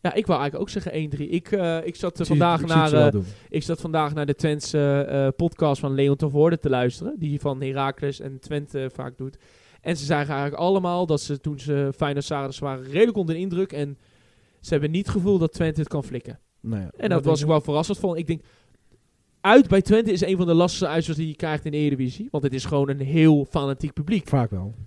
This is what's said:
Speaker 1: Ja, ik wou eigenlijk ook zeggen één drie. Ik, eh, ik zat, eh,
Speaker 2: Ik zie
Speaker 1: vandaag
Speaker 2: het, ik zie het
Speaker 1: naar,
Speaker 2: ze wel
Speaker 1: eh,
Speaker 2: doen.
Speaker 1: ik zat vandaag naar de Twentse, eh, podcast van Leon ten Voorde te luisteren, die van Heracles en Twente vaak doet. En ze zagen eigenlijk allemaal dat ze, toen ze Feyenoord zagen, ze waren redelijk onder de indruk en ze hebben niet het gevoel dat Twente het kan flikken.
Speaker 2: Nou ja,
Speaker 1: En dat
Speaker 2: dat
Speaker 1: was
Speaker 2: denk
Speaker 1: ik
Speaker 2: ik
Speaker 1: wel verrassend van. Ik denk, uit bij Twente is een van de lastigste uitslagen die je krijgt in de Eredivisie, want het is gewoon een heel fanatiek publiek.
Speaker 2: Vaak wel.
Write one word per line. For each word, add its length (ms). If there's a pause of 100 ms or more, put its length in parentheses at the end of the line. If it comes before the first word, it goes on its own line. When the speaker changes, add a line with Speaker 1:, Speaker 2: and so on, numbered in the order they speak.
Speaker 1:
Ja, 120
ik 140
wou 120
eigenlijk 300
ook 40
zeggen 180
één 180
drie. 200
Ik, 220
eh, 340
ik 100
zat, 180
eh, 60
Speaker 2:
Ik 60
zie 120
Speaker 1:
vandaag 240
Speaker 2:
het, 80
ik 60
zie 60
het 0
Speaker 1:
naar, 80
Speaker 2:
ze 60
wel 100
Speaker 1:
eh, 60
Speaker 2:
doen. 140 (240)
Speaker 1:
ik 140
zat 180
vandaag 320
naar 120
de 100
Twentse, 760
eh, 260
podcast 460
van 120
Leon 220
ten 140
Voorde 300
te 100
luisteren, 500
die 200
van 220
Heracles 580
en 200
Twente 540
vaak 240
doet. 200 (440)
En 160
ze 80
zagen 280
eigenlijk 280
allemaal 440
dat 160
ze, 180
toen 200
ze 360
Feyenoord 300
zagen, 280
ze 100
waren 200
redelijk 340
onder 180
de 60
indruk 320
en 240 (600)
ze 120
hebben 200
niet 140
het 100
gevoel 220
dat 160
Twente 260
het 100
kan 140
flikken. 360 (200)
Speaker 2:
Nou 220
ja, 40
Speaker 1:
En 120
dat 120
Speaker 2:
dat 20
Speaker 1:
was 120
Speaker 2:
denk 140
Speaker 1:
ik 40
Speaker 2:
ik 60
Speaker 1:
wel 140
verrassend 360
van. 200
Ik 100
denk, 140 (1000)
uit 260
bij 140
Twente 300
is 100
een 160
van 100
de 60
lastigste 340
uitslagen 340
die 100
je 60
krijgt 280
in 60
de 60
Eredivisie, 540
want 120
het 100
is 120
gewoon 240
een 120
heel 480
fanatiek 440
publiek. 340
Speaker 2:
Vaak 240
wel. 220 (140)